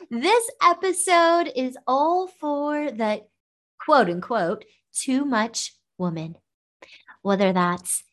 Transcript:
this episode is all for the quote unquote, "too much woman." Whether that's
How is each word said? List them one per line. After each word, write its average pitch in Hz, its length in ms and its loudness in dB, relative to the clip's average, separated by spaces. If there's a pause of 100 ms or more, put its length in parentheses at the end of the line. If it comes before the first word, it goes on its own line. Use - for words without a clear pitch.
(120)
this 392 400 0 (100)
episode 339 920 4
is 262 220 -4 (100)
all 330 400 2
for 294 640 -4
the 214 300 -4 (580)
quote 262 300 4
unquote, 180 560 -4 (260)
"too 269 320 -2
much 247 520 -4 (220)
woman." 165 380 -6 (880)
Whether 196 320 0
that's 180 600 -2